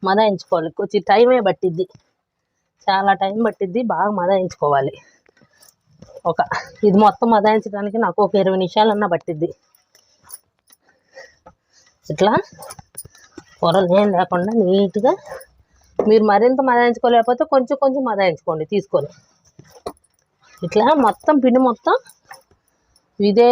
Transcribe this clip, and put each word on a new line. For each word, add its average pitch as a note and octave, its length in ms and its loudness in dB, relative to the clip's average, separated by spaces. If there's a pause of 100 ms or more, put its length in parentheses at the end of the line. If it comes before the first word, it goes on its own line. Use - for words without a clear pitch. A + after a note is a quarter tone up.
మదాయించుకోవాలి. F#3+ 680 -2
కొంచెం G3+ 320 -4
టైమే A#3+ 380 4
పట్టిద్ది, F3+ 380 -4 (1000)
చాలా G3 340 0
టైం G3 160 -4 (120)
పట్టిద్ది, G3+ 320 -4 (140)
బాగా F3+ 160 -2 (120)
మదాయించుకోవాలి. E3 720 -2 (1400)
ఒక, E3 100 -4 (480)
ఇది F#3+ 180 4
మొత్తం A#3+ 300 0
మదాయించడానికి G#3 680 -2
నాకు F3 220 -4
ఒక F3+ 160 -6
ఇరవై F#3+ 220 0
నిమిషాలన్నా G#3 500 0
పట్టిద్ది. D#3+ 340 -6 (2750)
ఇట్లా F#3+ 200 0 (1300)
పొరలు F3+ 280 0 (120)
ఏం G#3 80 2 (100)
లేకుండా F3+ 340 -2 (140)
నీట్‌గా, G3+ 460 0 (880)
మీరు G#3+ 320 4
మరింత A#3+ 380 2
మదాయించుకోలేకపోతే A#3+ 720 2 (100)
కొంచెం C4+ 300 0
కొంచెం C4+ 260 0
మదాయించుకోండి F3 640 -2
తీసుకొని. F#3 380 -2 (1600)
ఇట్లా G#3+ 200 0 (180)
మొత్తం A3+ 300 0 (100)
పిండి B3+ 240 4
మొత్తం - 260 -2 (1300)
ఇదే G#3 320 4